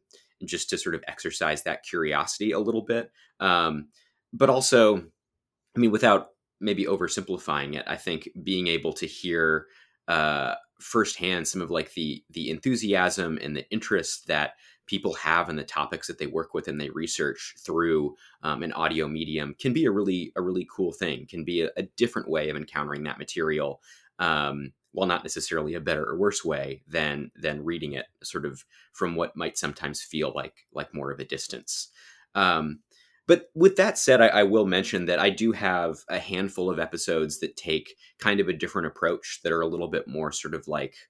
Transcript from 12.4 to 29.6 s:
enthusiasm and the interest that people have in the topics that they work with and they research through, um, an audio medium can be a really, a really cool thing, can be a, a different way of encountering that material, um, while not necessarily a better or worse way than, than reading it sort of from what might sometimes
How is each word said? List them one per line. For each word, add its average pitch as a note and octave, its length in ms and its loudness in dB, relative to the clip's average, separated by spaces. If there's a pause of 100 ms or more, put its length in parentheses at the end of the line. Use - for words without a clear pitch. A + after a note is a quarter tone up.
enthusiasm F2+ 920 0
and D2 140 -6
the C2+ 160 -8
interest G#2 560 -2
that D2+ 280 0 (320)
people F#2+ 260 -2
have E2 360 2
in D#2 60 -4
the D2 80 -4
topics - 440 -6
that - 120 -10
they D2+ 80 -4
work D#2+ 260 -4
with D#2+ 140 -4
and D2 140 -6
they C#2+ 80 -6
research D#2 680 -4
through, D#2+ 560 0 (300)
um, D2+ 180 -2
an E2 120 -6
audio D#2+ 340 0
medium D2+ 500 -6
can C3 140 -2
be D3+ 140 2
a A2+ 60 4
really, F#2+ 440 0
a F#2+ 60 -2
really F2+ 280 -2
cool F2+ 220 -2
thing, C#2+ 360 -4
can E2 180 -10
be E2+ 160 0
a, D#2 160 0
a F#2+ 60 -6 (120)
different - 340 -2
way D#2 200 0
of D2+ 80 -6
encountering D2 460 -6
that D2 140 -6
material, D2+ 640 -2 (380)
um, D2 540 0 (180)
while F#2 160 0
not F2 160 0
necessarily D#2+ 520 -4
a E2+ 40 -6
better D#2 260 -2
or D#2+ 120 -4
worse G2+ 260 0
way C#2 460 -4
than, D2+ 480 -2
than D2+ 260 -4
reading D2+ 300 -4
it C2+ 140 -8 (140)
sort D2+ 240 -8
of C#2 200 -10 (260)
from F2 240 -4
what E2 220 -4
might E2 200 -4
sometimes D2 440 -6